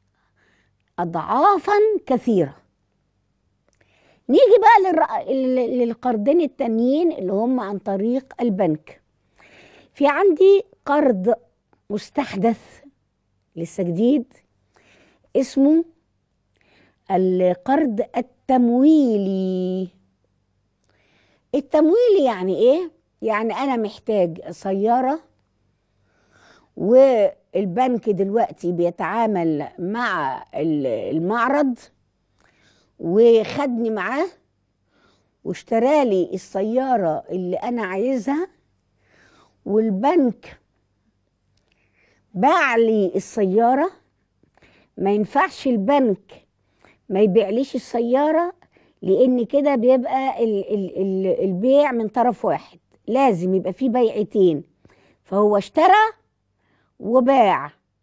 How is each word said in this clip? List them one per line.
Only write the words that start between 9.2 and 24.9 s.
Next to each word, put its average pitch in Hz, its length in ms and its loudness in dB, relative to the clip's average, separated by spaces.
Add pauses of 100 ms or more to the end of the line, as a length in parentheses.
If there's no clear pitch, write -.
في 285 140 0
عندي 381 560 4 (220)
قرض 240 480 0 (560)
مستحدث 220 920 -6 (760)
لسه 165 280 -8
جديد، 226 500 0 (1000)
اسمه 277 500 2 (1300)
القرض 185 880 0 (160)
التمويلي. 208 1700 0 (1700)
التمويلي 330 720 2
يعني 190 320 -2
ايه؟ 294 340 2 (300)
يعني 220 320 -2
انا 262 220 -4
محتاج 208 720 -4
سيارة، 233 720 -2 (1600)